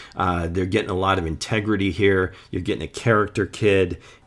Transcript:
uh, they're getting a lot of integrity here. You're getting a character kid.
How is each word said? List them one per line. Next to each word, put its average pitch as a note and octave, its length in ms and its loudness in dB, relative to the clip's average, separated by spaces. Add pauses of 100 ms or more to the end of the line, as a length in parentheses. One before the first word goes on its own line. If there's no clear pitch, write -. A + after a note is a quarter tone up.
(160)
uh, F2 320 0
they're F2+ 180 -2
getting G#2 240 0
a F#2+ 40 -2
lot F#2+ 240 2
of E2 80 -2
integrity G2+ 680 -2
here. F#2+ 420 2 (160)
You're F#2 120 -4
getting F2 200 -4
a D#2+ 60 -6
character G#2 580 0
kid. F#2+ 520 0 (280)